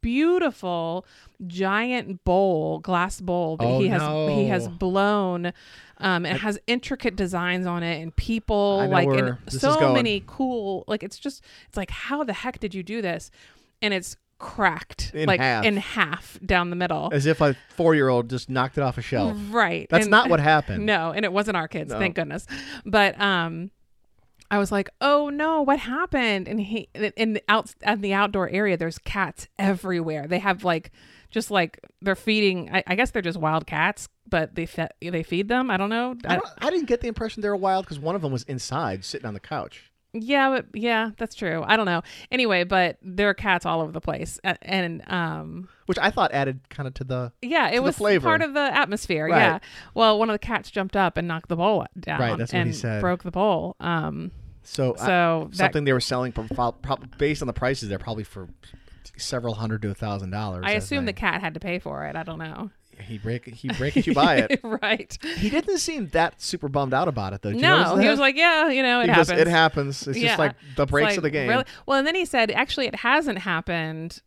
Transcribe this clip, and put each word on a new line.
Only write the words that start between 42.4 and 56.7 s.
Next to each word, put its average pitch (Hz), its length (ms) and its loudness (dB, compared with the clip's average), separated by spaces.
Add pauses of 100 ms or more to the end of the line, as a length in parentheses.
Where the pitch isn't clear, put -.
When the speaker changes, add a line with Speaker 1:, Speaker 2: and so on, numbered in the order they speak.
Speaker 1:
but 180 400 2
there 190 260 0
are 196 40 2
cats 185 320 0
all 165 160 0
over 156 100 -4
the 160 100 -8
place. 151 440 -8
A-, 190 160 -2
and, 175 500 -4
um, 160 560 -6 (180)
Speaker 2:
Which - 140 -2
I 190 120 2
thought 208 220 2
added 135 360 0
kinda 135 220 -8
to 139 120 -8
the, 127 380 -6
Speaker 1:
yeah, 254 260 2
it - 40 0
Speaker 2:
to - 60 0
the 247 60 2
Speaker 1:
was 269 140 0
Speaker 2:
flavor. 403 260 4
Speaker 1:
part 320 180 4
of 294 120 -2
the 294 80 0
atmosphere. 202 680 0
Speaker 2:
Right. 170 80 4
Speaker 1:
Yeah. 185 220 4 (340)
Well, 214 240 6
one 226 120 2
of 214 40 0
the 208 60 -2
cats - 320 -4
jumped 190 240 -4
up 190 220 2
and 175 100 -4
knocked 160 220 -8
the 165 80 -2
bowl 185 280 2 (140)
down 151 220 -4
Speaker 2:
Right, 117 160 0
that's 117 160 -4
what 175 100 2
he 165 60 2
Speaker 1:
and 160 60 -4
Speaker 2:
said. 113 260 -2
Speaker 1:
broke 180 220 0
the 175 80 -8
bowl. 180 500 0
Um, 160 500 -4 (320)
Speaker 2:
So, 127 340 -2
I, - 80 -4
Speaker 1:
so 170 460 2
that 185 60 -12
Speaker 2:
something 180 260 2
they 139 100 4
were 127 60 4
selling 127 320 -2
for, 113 160 -6
prob-, 120 340 -2